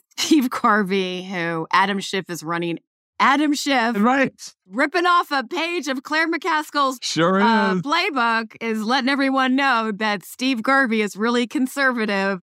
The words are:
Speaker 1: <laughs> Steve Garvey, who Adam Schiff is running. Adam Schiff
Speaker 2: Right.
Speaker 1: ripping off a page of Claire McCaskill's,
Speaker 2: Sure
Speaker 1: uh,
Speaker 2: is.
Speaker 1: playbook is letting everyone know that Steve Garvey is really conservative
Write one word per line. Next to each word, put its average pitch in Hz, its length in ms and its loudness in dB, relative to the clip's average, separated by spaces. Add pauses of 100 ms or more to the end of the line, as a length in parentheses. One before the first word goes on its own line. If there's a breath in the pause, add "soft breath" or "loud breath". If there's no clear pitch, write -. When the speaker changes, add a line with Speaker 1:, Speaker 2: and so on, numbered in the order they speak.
Speaker 1:
<laughs> - 100 -20
Steve 269 320 2
Garvey, 190 760 0
who 170 480 -4
Adam 196 300 2
Schiff 190 280 -6
is 170 140 -10
running. 170 360 -4 (420)
Adam 285 320 4
Schiff 240 460 0
Speaker 2:
Right. 254 320 2 (400)
Speaker 1:
ripping 294 340 0
off 349 260 4
a 269 120 0
page 330 460 -4
of 262 140 -6
Claire 320 280 0
McCaskill's, 302 720 -2
Speaker 2:
Sure 180 400 2
Speaker 1:
uh, 208 340 2
Speaker 2:
is. 180 60 -2
Speaker 1:
playbook 247 800 -2
is 220 200 -4
letting 240 280 0
everyone 269 480 2
know 240 340 0
that 208 320 -2
Steve 247 400 -4
Garvey 262 380 2
is 202 160 -4
really 240 280 0
conservative 220 1000 -2